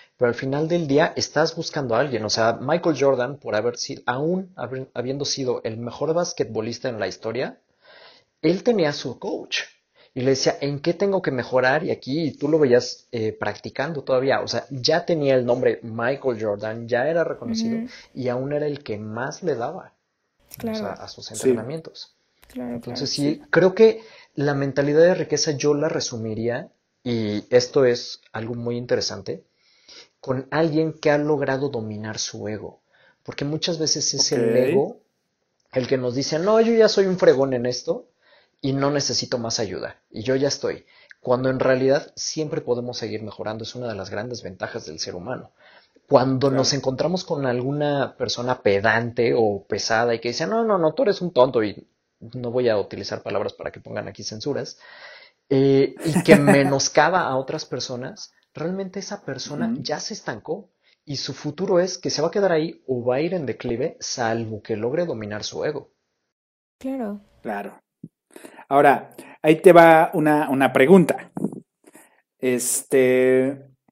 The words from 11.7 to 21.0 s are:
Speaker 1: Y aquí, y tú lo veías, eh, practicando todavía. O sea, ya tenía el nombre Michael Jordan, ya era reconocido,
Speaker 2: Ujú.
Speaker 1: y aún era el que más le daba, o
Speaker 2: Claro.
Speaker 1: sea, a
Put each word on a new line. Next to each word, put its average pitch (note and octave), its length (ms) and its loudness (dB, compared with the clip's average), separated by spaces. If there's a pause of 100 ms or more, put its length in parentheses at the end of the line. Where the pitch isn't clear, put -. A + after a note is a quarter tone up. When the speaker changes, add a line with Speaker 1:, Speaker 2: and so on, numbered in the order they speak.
Speaker 1:
Y - 60 -2
aquí, C3+ 380 -4
y A#2+ 40 -4
tú - 160 -4
lo D#3+ 100 4
veías, B2 540 2
eh, A2 200 -4
practicando C3 720 -8
todavía. B2+ 360 2
O G#2 80 -6
sea, A#2 220 -4
ya D3+ 360 0
tenía C#3+ 280 2
el B2+ 120 4
nombre B2 360 2
Michael A#2+ 600 -4
Jordan, A2 460 -6
ya A#2+ 200 0
era E3 160 0
reconocido, A3+ 540 -4
Speaker 2:
Ujú. A#3 100 -8 (260)
Speaker 1:
y B2 140 -6
aún C3 240 -4
era D3 140 -2
el C#3+ 160 -6
que G#2+ 160 -8
más A2+ 440 -8
le D#3+ 140 -2
daba, C#3 380 -10 (560)
o - 100 -18
Speaker 2:
Claro. A3 180 -6
Speaker 1:
sea, G#3 140 -8
a - 160 -16